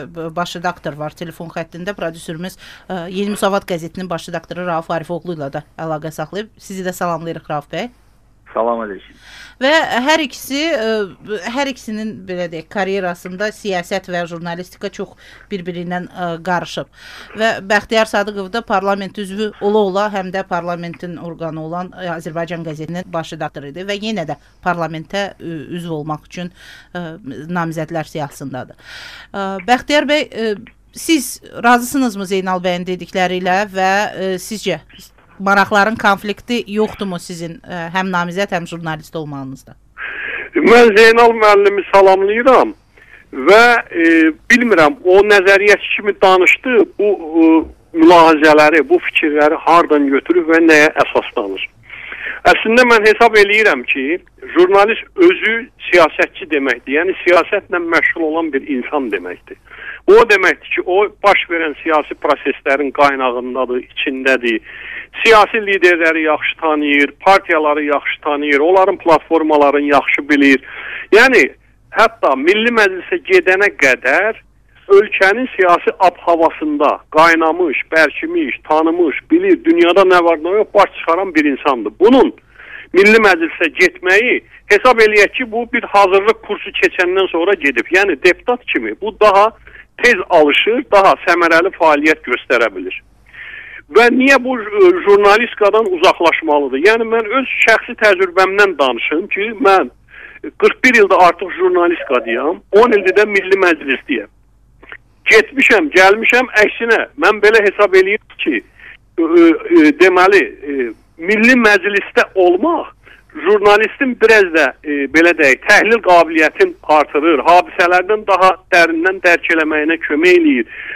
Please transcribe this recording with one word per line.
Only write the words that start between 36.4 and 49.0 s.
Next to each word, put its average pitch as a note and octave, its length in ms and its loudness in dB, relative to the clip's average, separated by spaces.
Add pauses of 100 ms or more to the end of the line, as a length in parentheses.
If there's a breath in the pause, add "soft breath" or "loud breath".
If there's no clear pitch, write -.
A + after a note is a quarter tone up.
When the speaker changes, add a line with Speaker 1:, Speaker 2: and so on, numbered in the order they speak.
Speaker 1:
yoxdurmu G3+ 560 -6
sizin, E3 400 -14
e, - 140 -16 (180)
həm F#3+ 160 -2
namizəd, F3 400 -4
həm E3+ 160 -6
jurnalist D#3+ 480 -12
olmağınızda? C3+ 640 -14 (880 loud breath)
Speaker 3:
Mən A#3 300 8
Zeynal A3+ 340 6
müəllimi G3+ 640 2
salamlayıram G3 800 4 (720 soft breath)
və, G3+ 140 6 (260)
e, E3 220 0 (420)
bilmirəm, F#3+ 560 2
o F#3 140 6 (100)
nəzəriyyəçi G3 640 2
kimi G3+ 240 -4
danışdı, F#3 560 2 (240)
bu, G3+ 160 0
e, E3 300 0 (580)
mülahizələri, D#3 840 6
bu F3 180 2